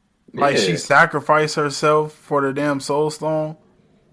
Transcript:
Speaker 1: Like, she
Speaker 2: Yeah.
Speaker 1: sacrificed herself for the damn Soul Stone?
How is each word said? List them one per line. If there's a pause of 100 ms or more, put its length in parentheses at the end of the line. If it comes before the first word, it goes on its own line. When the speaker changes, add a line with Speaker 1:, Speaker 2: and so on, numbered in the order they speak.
(320)
Speaker 1:
Like,
she
Speaker 2:
Yeah.
Speaker 1:
sacrificed
herself
for
the
damn
Soul
Stone? (560)